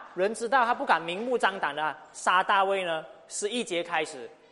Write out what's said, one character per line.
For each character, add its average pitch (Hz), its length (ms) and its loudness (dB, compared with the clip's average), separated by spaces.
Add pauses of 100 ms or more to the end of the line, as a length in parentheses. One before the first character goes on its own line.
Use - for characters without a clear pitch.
(160)
人 196 180 2
知 226 140 -6
道， 254 160 4
他 233 100 2
不 233 120 -6
敢 165 160 4
明 180 240 -4
目 254 120 0
张 196 220 0
胆 147 160 -2
的 151 220 -2 (160)
杀 185 300 2
大 196 200 4
卫 190 200 0
呢， 165 200 -2 (240)
十 - 220 -6
一 233 140 -2
节 170 200 -2
开 165 220 -2
始 127 240 -10 (220)